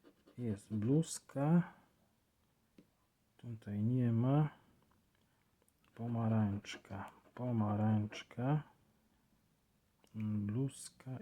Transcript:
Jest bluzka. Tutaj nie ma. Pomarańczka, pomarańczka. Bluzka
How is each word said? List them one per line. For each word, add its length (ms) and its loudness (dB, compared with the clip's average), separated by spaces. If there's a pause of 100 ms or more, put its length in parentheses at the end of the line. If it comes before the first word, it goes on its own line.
(380)
Jest 360 -6
bluzka. 1000 2 (1600)
Tutaj 420 -8
nie 320 2
ma. 380 4 (1500)
Pomarańczka, 1120 -2 (260)
pomarańczka. 1300 0 (1500)
Bluzka 960 -4 (100)